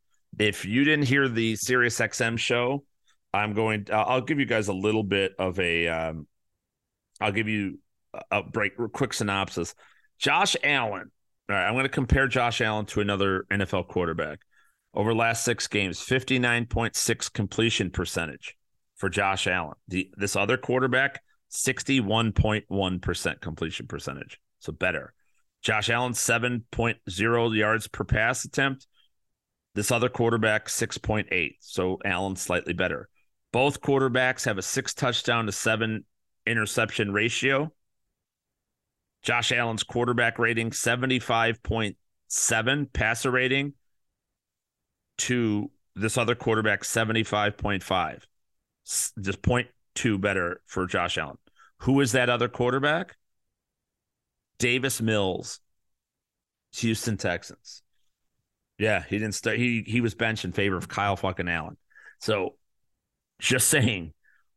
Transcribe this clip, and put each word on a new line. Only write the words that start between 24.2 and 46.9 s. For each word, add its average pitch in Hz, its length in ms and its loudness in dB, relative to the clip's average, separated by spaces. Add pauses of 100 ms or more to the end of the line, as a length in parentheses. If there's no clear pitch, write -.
So - 120 -12
better. 80 420 -4 (480)
Josh 107 280 0
Allen, 120 260 0
seven 120 560 0
point 117 260 -2 (120)
zero 117 420 2
yards 107 360 2
per - 180 -6
pass 113 400 0
attempt. 139 420 -2 (880)
This 104 160 0
other 120 180 2
quarterback, 110 600 2
six - 280 -4
point 107 340 -2
eight. 87 280 -2
So 92 440 -2
Allen 95 320 -2
slightly 90 380 -2
better. 85 360 -2 (440)
Both 135 280 2
quarterbacks 131 640 2
have 107 120 0
a 92 60 -6
six - 320 -4
touchdown 120 500 0
to 101 60 -4
seven 110 540 -2 (400)
interception 110 640 0
ratio. 131 600 2 (1500)
Josh 120 300 0
Allen's 117 320 0
quarterback 120 560 0
rating, 113 320 0
seventy-five 117 880 0
point 113 360 -4 (300)
seven 127 600 0
passer 113 440 0
rating, 131 420 2 (1400)
to 110 540 -2 (240)
this 107 220 -2
other 117 180 0
quarterback, 110 480 0
seventy-five 107 760 0